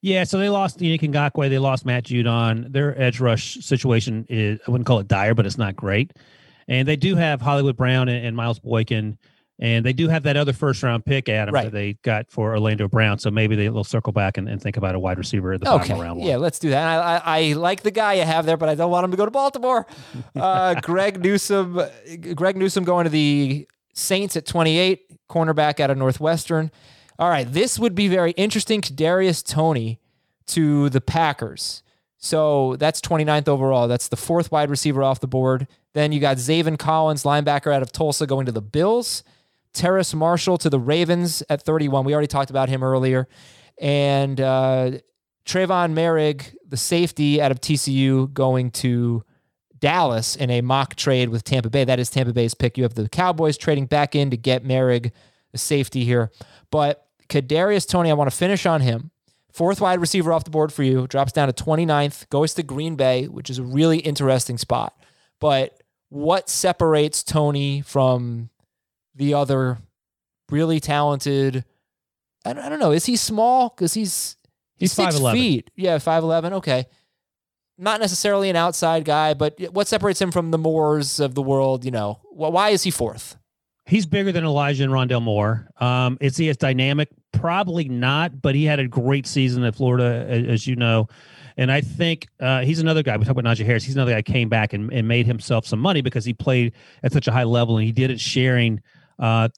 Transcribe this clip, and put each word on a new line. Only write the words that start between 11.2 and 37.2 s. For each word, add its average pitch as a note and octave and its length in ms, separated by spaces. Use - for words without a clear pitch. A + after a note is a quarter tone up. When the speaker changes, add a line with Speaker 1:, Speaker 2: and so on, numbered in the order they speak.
Speaker 1:
Adam, G#2+ 240
Speaker 2:
Right. B2 120
Speaker 1:
that A2 80
they G#2 280
got A2 300
for A2 220
Orlando G#2+ 340
Brown. G#2+ 320
So - 100
maybe G#2+ 260
they, G#2 100
they'll A2 180
circle A2 280
back G2 280
and, F#2+ 100
and G2+ 100
think G2+ 160
about F#2+ 200
a F#2 40
wide F#2 200
receiver F#2 340
at F#2 60
the - 60
bottom G#3+ 160
Speaker 2:
Okay. - 120
Speaker 1:
of G2 60
round E2+ 180
one. - 100
Speaker 2:
Yeah, C3+ 100
let's D#3 200
do D#3 140
that. C#3 120
I, E3 340
I, D#3+ 220
I D3 40
like E3+ 300
the G#3 80
guy G#3 220
you F#3+ 100
have D#3+ 240
there, E3 100
but D#3 120
I D3+ 40
don't E3 160
want F3 160
him F#3 60
to F#3 60
go G3+ 80
to A3 40
Baltimore. B3+ 560
Uh, F#3 380
Speaker 1:
<laughs> E3+ 80
Speaker 2:
Greg F#3+ 400
Newsome, F#3+ 580
Greg F#3 240
Newsome F#3 280
going F3 180
to E3 80
the D3 560
Saints G3 420
at D#3+ 120
twenty-eight, E3+ 640
cornerback D#3 500
out C#3 120
of C3+ 80
Northwestern. D#3 720
All E3 100
right, C#3+ 220
this G3 260
would A3 160
be G3 140
very F3+ 240
interesting. G#3+ 500
Kadarius E3+ 640
Toney C3 540
to D3 420
the C3 120
Packers. - 840
So C#3+ 600
that's D3+ 220
twenty-ninth D3+ 480
overall. C3 400
That's A#2+ 200
the - 100
fourth E3+ 340
wide D3 200
receiver C#3 320
off C3+ 160
the C3+ 80
board. C3 400
Then D3+ 180
you D3 80
got C#3 180
Zaven D#3 420
Collins, D#3 460